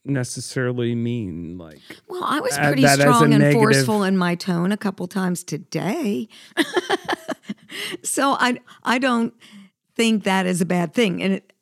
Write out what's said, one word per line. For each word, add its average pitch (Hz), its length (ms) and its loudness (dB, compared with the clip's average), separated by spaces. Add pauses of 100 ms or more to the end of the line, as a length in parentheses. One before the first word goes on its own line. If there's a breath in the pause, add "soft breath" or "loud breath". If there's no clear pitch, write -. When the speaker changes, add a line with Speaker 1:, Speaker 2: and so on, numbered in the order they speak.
Speaker 1:
necessarily 127 880 -4
mean, 95 640 -6
like, 80 240 -18 (280 loud breath)
Speaker 2:
Well, 359 140 -10
I 285 180 -2
was - 180 -4
Speaker 1:
add 147 80 0
Speaker 2:
pretty 269 160 2
Speaker 1:
that 139 180 6
as 143 60 4
a 147 80 6
Speaker 2:
strong 143 180 6
and 143 100 6
Speaker 1:
negative 143 120 4
Speaker 2:
forceful 143 480 4
in 190 160 2
my 175 160 0
tone 175 360 -2
a 214 60 -2
couple 190 300 -6
times 180 360 -4
today. 202 840 -4 (280 loud breath)
<laughs> 302 120 -2 (1300 loud breath)
So 277 360 0
I, 247 220 0 (240 loud breath)
I 240 140 2
don't 240 360 0 (640 loud breath)
think 220 280 2
that 190 220 2
is 180 140 0
a 190 60 0
bad 175 280 0
thing. 185 280 0
And 190 120 0
it, - 280 -10